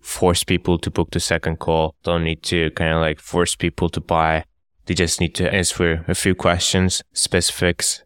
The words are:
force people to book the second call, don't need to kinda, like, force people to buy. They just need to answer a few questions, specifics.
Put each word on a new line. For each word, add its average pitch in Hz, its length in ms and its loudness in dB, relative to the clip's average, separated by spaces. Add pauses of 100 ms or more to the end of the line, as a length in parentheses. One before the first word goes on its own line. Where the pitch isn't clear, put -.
force - 440 0
people 90 340 0
to - 120 -6
book - 200 -2
the 87 100 -4
second 82 380 -2
call, 80 460 -2
don't 85 200 0
need 80 200 -4
to 82 260 0
kinda, 80 280 0
like, 78 220 0
force - 360 0
people 85 320 -2
to 80 120 -6
buy. 80 440 2 (400)
They 92 100 -4
just 85 260 0
need 85 160 -2
to 92 180 0
answer 85 540 0
a 87 80 -2
few 95 180 2
questions, 92 640 0 (120)
specifics. - 920 -2